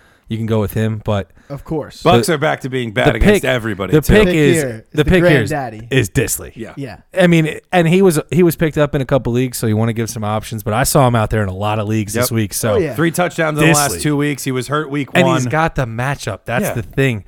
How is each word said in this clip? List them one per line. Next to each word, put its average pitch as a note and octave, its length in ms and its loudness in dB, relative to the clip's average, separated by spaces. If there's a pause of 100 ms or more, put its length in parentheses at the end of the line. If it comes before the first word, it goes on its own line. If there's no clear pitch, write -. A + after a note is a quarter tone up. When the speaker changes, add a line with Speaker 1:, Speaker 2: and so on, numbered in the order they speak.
(280)
Speaker 1:
you A2+ 100 -6
can A2+ 80 -6
go A2 140 0
with G2+ 140 -2
him. A2 300 -2
But G2+ 280 -2 (180)
Speaker 2:
Of C#3 140 -12
course. C#3 400 -8
Speaker 3:
Bucs E3+ 220 4
Speaker 1:
the, F3 80 0
Speaker 3:
are D3+ 40 2
back C#3 240 -2
to C3+ 80 -8
being B2 200 -4
Speaker 1:
the G#2 60 -8
Speaker 3:
bad B2 200 2
against F#3 260 4
Speaker 1:
pick, - 40 -4
Speaker 3:
everybody, G#2+ 480 -2
Speaker 1:
the D3+ 80 6
Speaker 3:
too. - 120 2
Speaker 1:
pick G#3 120 6
Speaker 2:
Pick F3+ 100 2
Speaker 1:
is D3 260 4
Speaker 2:
here C3+ 80 -4
is A2+ 220 -12
Speaker 1:
the D3 120 2
Speaker 2:
the - 20 -8
Speaker 1:
pick E3+ 180 4
is, C#3+ 260 4
Speaker 2:
granddaddy. A#2+ 400 -8
Speaker 1:
is B2 200 2
Disley. - 460 -4
Speaker 3:
Yeah. G#2+ 200 -14
Speaker 2:
Yeah. A2+ 220 -12 (200)
Speaker 1:
I F#3 100 6
mean, D#3 320 2 (120)
and F3 160 2
he F#3 140 4
was, F3 180 4 (120)
he E3+ 120 4
was E3+ 140 4
picked D#3+ 200 -2
up D3 160 0
in C#3+ 80 -2
a B2+ 40 -6
couple B2+ 280 0
leagues, B2+ 240 -2
so - 80 -4
you G#2+ 120 0
wanna A2+ 160 0
give A2 160 -4
some G#2+ 160 -10
options. G#2+ 380 -6
But G#2+ 100 -4
I A#2+ 100 0
saw C3+ 240 4
him A#2+ 80 2
out G#2+ 140 0
there A2 120 0
in G2+ 80 -2
a F#2 60 -6
lot G#2 240 -4
of G#2 80 -4
leagues G#2+ 260 -2
this A#2+ 160 -2
Speaker 3:
Yep. A#2+ 60 -4
Speaker 1:
week. G#2+ 180 -2
So A2+ 200 -2
Speaker 2:
Oh, G2+ 40 2
yeah. D3+ 180 -2
Speaker 3:
Three E3 160 0
touchdowns D#3+ 460 -2
in D3+ 80 4
the D#3+ 80 6
Speaker 1:
Disley. D3 80 4 (120)
Speaker 3:
last - 80 -8
two D3+ 160 0
weeks. D3 260 -2
He C#3 80 -4
was B2+ 160 -4
hurt D3 240 -4
week C#3+ 220 -4
Speaker 1:
And - 120 4
Speaker 3:
one. C3 120 2
Speaker 1:
he's B2+ 100 -2
got D#3 280 -2
the C3+ 100 -2
matchup. A#2 600 -6
That's A#2+ 200 -2
Speaker 3:
Yeah. B2 80 -2
Speaker 1:
the A#2+ 100 -4
thing B2 440 -2